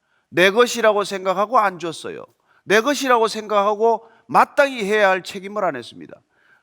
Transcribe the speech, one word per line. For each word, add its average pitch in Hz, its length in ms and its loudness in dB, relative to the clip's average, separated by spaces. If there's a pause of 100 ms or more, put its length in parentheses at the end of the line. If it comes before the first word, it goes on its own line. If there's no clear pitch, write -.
(280)
내 185 220 4
것이라고 220 540 2
생각하고 196 540 -2
안 190 200 0
줬어요. 117 480 -10 (380)
내 196 160 4
것이라고 247 480 0
생각하고 214 800 -2 (160)
마땅히 269 580 0
해야 208 240 2
할 185 140 0
책임을 196 420 -8
안 156 120 -4
했습니다. 98 440 -18 (420)